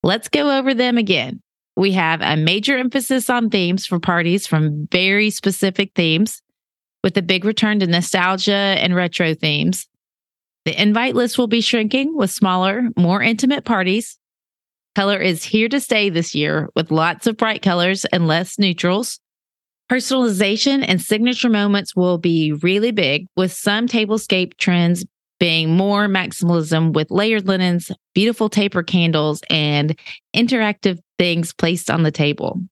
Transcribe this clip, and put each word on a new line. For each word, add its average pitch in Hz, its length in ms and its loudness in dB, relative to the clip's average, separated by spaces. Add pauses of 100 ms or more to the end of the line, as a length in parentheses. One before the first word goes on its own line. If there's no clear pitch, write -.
Let's 220 260 0
go 285 280 0
over 269 160 0
them 247 240 0
again. 190 440 -2 (360)
We 190 160 2
have 165 280 0
a 143 140 0
major 196 420 0
emphasis 254 520 -2
on 240 200 0
themes 185 360 0
for 175 160 -2
parties 170 440 0
from 151 460 0
very 196 380 2
specific 196 680 -2
themes, 170 460 0 (600)
with 190 160 -2
a 196 40 2
big 180 240 0
return 214 340 2
to 190 80 2
nostalgia 180 640 0
and 196 420 0
retro 175 400 0
themes. 156 540 -2 (760)
The 165 140 -4
invite 226 360 2
list 240 220 0
will 247 100 0
be 226 140 0
shrinking 262 540 0
with 214 140 0
smaller, 196 680 0
more 180 260 2
intimate 254 400 0
parties. 202 560 -2 (760)
Color 196 240 0
is 170 260 -2
here 220 240 0
to 277 100 0
stay 208 300 -2
this 165 260 -4
year 151 400 -2
with 165 160 -2
lots 160 360 0
of 220 100 -2
bright 220 240 -2
colors 185 440 0
and 170 220 0
less 165 320 -2
neutrals. 190 600 -2 (680)
Personalization 247 960 0
and 185 160 0
signature 233 480 0
moments 202 460 0
will 180 220 2
be 165 340 2
really 185 400 0
big, 170 440 0
with 185 160 0
some 214 360 -2
tablescape 208 720 -2
trends 175 480 2 (340)
being 160 360 2
more 202 320 2
maximalism 170 840 0
with 156 160 -2
layered 208 380 0
linens, 180 420 0 (240)
beautiful 220 340 2
taper 202 360 0
candles, 160 680 0
and 151 500 0 (360)
interactive 214 640 0 (180)
things 170 340 0
placed 165 380 -2
on 165 140 2
the 151 80 2
table. 147 500 -2 (100)